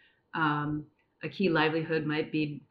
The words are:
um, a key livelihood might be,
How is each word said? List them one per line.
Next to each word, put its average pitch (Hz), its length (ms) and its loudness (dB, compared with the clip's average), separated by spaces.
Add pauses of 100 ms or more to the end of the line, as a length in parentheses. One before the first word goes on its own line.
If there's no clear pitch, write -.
(340)
um, 151 520 2 (380)
a 160 60 -6
key 190 200 2
livelihood 160 560 0
might 151 260 -4
be, 151 400 -2